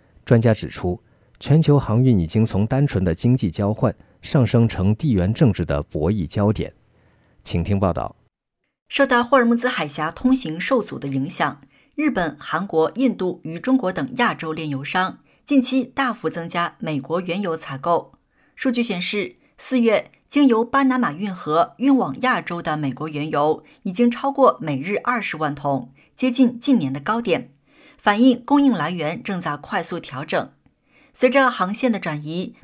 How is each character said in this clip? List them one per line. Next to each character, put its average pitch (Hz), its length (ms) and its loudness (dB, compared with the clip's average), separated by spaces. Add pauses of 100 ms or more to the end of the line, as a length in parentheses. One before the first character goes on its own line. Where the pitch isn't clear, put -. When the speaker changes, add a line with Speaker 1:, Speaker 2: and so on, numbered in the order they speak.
(260)
Speaker 1:
专 120 120 6
家 113 140 4
指 82 160 -2
出， - 320 -6 (400)
全 151 200 4
球 143 160 4
航 117 240 2
运 127 160 6
已 87 80 4
经 110 220 2
从 98 180 0
单 135 220 0
纯 95 160 0
的 87 100 2
经 120 240 2
济 104 140 0
交 104 240 -2
换 - 180 0 (280)
上 131 260 2
升 117 220 4
成 98 260 0
地 147 160 -2
缘 98 240 2
政 113 180 4
治 90 120 -2
的 73 180 -2
博 80 300 -2
弈 101 120 -2
焦 104 280 0
点。 - 200 -4 (720)
请 85 220 -2
听 98 160 -2
报 95 120 2
道。 58 220 -6 (760)
Speaker 2:
受 - 160 2
到 247 200 2
霍 240 120 2
尔 240 80 6
木 233 80 4
兹 240 140 0
海 185 220 -4
峡 156 240 -4
通 254 200 0
行 170 280 -2
受 175 200 0
阻 135 200 -8
的 139 80 -8
影 135 200 -2
响， - 320 -4 (360)
日 302 120 0
本、 185 300 -2
韩 170 260 -6
国、 160 300 0
印 233 220 0
度 185 260 -6
与 160 160 -10
中 262 180 0
国 185 160 0
等 147 160 -6 (100)
亚 233 140 2
洲 160 200 -8
炼 156 160 -8
油 139 160 -6
商 185 340 -4 (260)
近 277 160 2
期 254 220 0
大 254 300 -4
幅 170 180 -4
增 165 180 -8
加 170 300 -4
美 151 220 -4
国 160 200 -4
原 180 200 -6
油 170 160 -4
采 143 200 -10
购。 165 360 -2 (420)
数 - 160 -2
据 240 100 0
显 190 220 -2
示， 190 320 -4 (240)
四 262 220 0
月 220 320 2 (160)
经 285 180 4
由 226 180 4
巴 277 200 0
拿 262 120 4
马 202 160 0
运 185 220 -6
河 165 440 0
运 269 180 4
往 160 240 -2
亚 240 200 0
洲 170 220 -8
的 160 140 -2
美 143 160 -2
国 147 160 -8
原 151 200 -6
油 151 360 0 (180)
已 196 80 -6
经 240 180 4
超 254 220 -2
过 269 300 4
每 143 200 -4
日 185 220 -4
二 240 180 -2
十 175 160 -6
万 151 160 -2
桶， 143 400 -4 (220)
接 254 160 -2
近 247 300 2
近 262 180 2
年 135 140 -2
的 - 80 -6
高 226 200 -2
点， 233 300 -2 (480)
反 214 240 2
映 247 220 6
供 285 180 4
应 277 80 6
来 170 220 -2
源 165 280 -4
正 185 200 -6
在 151 160 -4
快 190 260 -6
速 175 160 -6
调 143 260 -10
整。 - 280 -4 (600)
随 254 140 2
着 262 220 4
航 202 240 -4
线 240 180 0
的 202 80 -2
转 151 260 -6
移， 175 380 -8